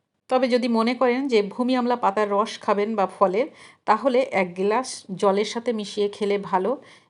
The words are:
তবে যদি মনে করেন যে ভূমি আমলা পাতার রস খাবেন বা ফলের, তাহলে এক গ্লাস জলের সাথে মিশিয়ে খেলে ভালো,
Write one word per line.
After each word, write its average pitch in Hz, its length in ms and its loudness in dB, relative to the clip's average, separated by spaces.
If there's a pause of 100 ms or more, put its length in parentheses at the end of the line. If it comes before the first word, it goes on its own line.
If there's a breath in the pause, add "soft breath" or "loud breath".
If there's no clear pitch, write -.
(280)
তবে 254 200 2
যদি 240 200 2
মনে 226 260 2
করেন 254 340 0
যে 220 140 4
ভূমি 240 340 -2
আমলা 240 200 0
পাতার 202 340 0
রস 208 280 0
খাবেন 208 380 0
বা 190 100 2 (120)
ফলের, 202 280 2 (380 loud breath)
তাহলে 233 340 2
এক 190 360 0
গ্লাস 214 500 -2 (120)
জলের 202 280 2
সাথে 233 280 -4
মিশিয়ে 208 360 -4
খেলে 202 300 -2
ভালো, 196 440 -2 (280 loud breath)